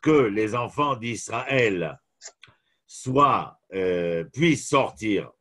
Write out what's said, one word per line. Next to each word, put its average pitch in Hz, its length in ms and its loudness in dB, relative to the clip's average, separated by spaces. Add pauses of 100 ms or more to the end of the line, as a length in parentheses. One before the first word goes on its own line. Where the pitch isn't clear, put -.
que 151 80 0
les 110 440 4
enfants 127 440 -2
d'Israël 113 1000 -2 (880)
soient, 131 720 0 (160)
euh, 87 520 -2
puissent 151 420 0
sortir 107 720 -2